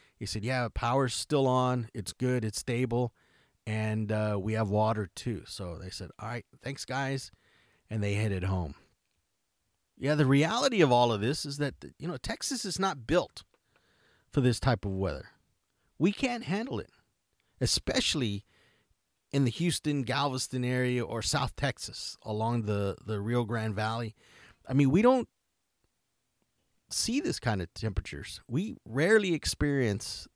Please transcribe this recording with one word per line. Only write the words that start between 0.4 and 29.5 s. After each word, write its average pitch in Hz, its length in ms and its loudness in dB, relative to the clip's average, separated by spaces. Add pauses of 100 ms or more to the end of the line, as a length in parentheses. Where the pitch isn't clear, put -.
"Yeah, 123 280 -2
power's 123 420 0
still 135 340 2
on. 127 440 2
It's 101 200 -8
good. 127 320 0
It's 113 160 -4
stable. 120 520 0 (540)
And, 107 460 0
uh, 107 280 0
we 107 120 -2
have 110 180 0
water 107 460 2
too." 113 300 -6
So 87 320 -10
they 92 120 -10
said, - 200 -12 (100)
"All 107 80 -10
right, 120 180 -10 (160)
thanks, 135 220 -8
guys." 135 480 -4 (560)
And 107 160 -2
they 101 100 0
headed 101 300 0
home. 90 320 -2 (1200)
Yeah, 143 160 0
the 147 120 6
reality 202 540 4
of 139 120 8
all 120 200 6
of 101 80 0
this 127 240 -2
is 139 140 -8
that, 143 160 -2 (240)
you 151 80 -10
know, 170 100 -8
Texas - 480 -6
is 180 140 -4
not 160 280 -2
built - 360 0 (880)
for 147 100 2
this 123 200 4
type 123 240 2
of 98 80 -4
weather. 92 380 -4 (680)
We 190 140 4
can't 240 320 -4
handle 202 340 -4
it, - 120 -8 (680)
especially 123 840 0 (840)
in 139 140 2
the 120 60 4
Houston, 151 520 0
Galveston 127 640 -2
area 123 400 2
or 113 180 -4
South 135 320 -2
Texas - 680 -6
along 110 400 -2
the, 101 420 0
the 107 160 -4
Rio 117 240 0
Grande 110 300 -4
Valley. 110 420 -4 (500)
I 131 60 -4
mean, 139 180 6
we 180 120 6
don't 254 260 4 (1600)
see - 320 -2
this - 180 -2
kind 107 220 0
of 87 140 -6
temperatures. - 760 -6
We 123 280 -2 (100)
rarely 180 480 4
experience 135 1000 0